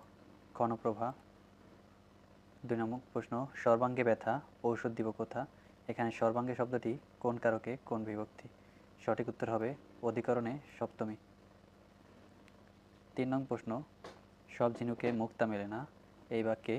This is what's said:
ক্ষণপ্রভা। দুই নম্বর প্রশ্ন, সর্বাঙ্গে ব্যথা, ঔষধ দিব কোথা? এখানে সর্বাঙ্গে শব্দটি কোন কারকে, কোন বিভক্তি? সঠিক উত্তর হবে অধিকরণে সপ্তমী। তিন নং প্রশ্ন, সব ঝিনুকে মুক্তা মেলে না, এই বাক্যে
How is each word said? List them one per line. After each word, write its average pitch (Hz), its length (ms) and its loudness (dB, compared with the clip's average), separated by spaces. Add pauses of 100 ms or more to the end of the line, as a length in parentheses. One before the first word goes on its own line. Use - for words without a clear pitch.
(520)
ক্ষণপ্রভা। 117 560 0 (1600)
দুই 120 140 2
নম্বর 113 220 -2 (100)
প্রশ্ন, 117 240 -4 (220)
সর্বাঙ্গে 123 480 4
ব্যথা, 113 300 2 (300)
ঔষধ 117 300 0
দিব 113 180 -2
কোথা? 113 280 -4 (480)
এখানে 117 240 0
সর্বাঙ্গে 120 420 2
শব্দটি 120 380 0 (280)
কোন 120 180 2
কারকে, 113 340 2 (120)
কোন 110 200 -2
বিভক্তি? 107 420 -8 (540)
সঠিক 117 280 0
উত্তর 117 220 -4
হবে 113 180 2 (340)
অধিকরণে 120 500 0 (220)
সপ্তমী। 110 420 -6 (2000)
তিন 127 160 0
নং 131 160 2
প্রশ্ন, 117 260 -4 (800)
সব 120 240 4
ঝিনুকে 120 380 -2
মুক্তা 113 340 0
মেলে 101 220 -2
না, 107 120 -6 (500)
এই 113 120 2
বাক্যে 110 360 0